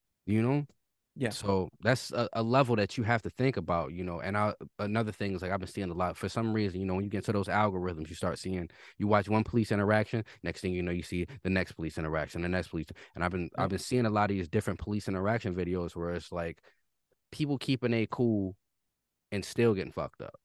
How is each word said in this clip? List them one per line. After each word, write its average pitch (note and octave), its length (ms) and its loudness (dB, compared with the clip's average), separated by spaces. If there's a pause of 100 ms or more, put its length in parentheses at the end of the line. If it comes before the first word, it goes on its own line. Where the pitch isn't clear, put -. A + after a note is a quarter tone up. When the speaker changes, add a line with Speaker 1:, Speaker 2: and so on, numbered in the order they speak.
(260)
Speaker 1:
you G#2+ 160 4
know? C#3+ 240 2 (500)
Speaker 2:
Yeah. B2 140 0
Speaker 1:
So G2 380 0 (120)
that's B2 320 2
a, A2 200 0
a A2+ 100 0
level A#2+ 340 4
that G2+ 200 2
you B2 80 0
have A2+ 180 4
to - 80 -6
think C3 280 0
about, E2 340 0
you F2+ 120 -6
know? F2 160 -6
And G2 180 -2
I, G#2 160 2 (240)
another G#2+ 340 0
thing G2 220 -4
is, F2+ 80 -4
like, F2+ 80 -4
I've G2 80 0
been F#2+ 100 -6
seeing F#2+ 220 -4
a E2+ 40 -6
lot, F2 220 0
for G2+ 140 -4
some A2+ 240 0
reason, G2 260 0
you F#2+ 60 -2
know, F#2 80 0
when F#2+ 100 0
you G#2 60 -4
get G#2 80 -2
into G2+ 140 -2
those G2+ 160 0
algorithms, F2+ 600 0
you E2+ 60 -12
start E2+ 240 -2
seeing, F2+ 320 -6 (260)
you G2+ 100 0
watch G#2 220 4
one G#2+ 160 4
police A2+ 280 2
interaction, G#2+ 520 2 (180)
next E2+ 200 -4
thing F#2 100 0
you F2+ 100 0
know, F2 100 0
you F2 100 -2
see F2+ 240 -2 (160)
the F#2 80 -2
next F#2 220 2
police E2 260 -6
interaction, D#2 440 -2
the F2+ 60 -2
next F2+ 200 -2
police. D#2+ 180 -4 (300)
And D#2 80 -2
I've F2+ 80 0
been, F2+ 240 -4
Speaker 2:
Yeah. F2 80 2
Speaker 1:
I've F#2+ 60 0
been F#2+ 100 -2
seeing B2 260 0
a G#2+ 40 0
lot G#2 200 4
of G2+ 60 0
these F2+ 120 -2
different G2+ 300 -2
police G#2 300 -4
interaction G2 460 0
videos F2 400 -2
where E2+ 200 -4
it's E2 180 -8
like E2+ 300 -6 (680)
people C#3+ 260 -2
keeping B2 340 0
a A2+ 180 2
cool G#2 460 2 (760)
and G2+ 140 -2
still A#2 300 4
getting F2 180 -2
fucked - 300 -6
up. - 220 -12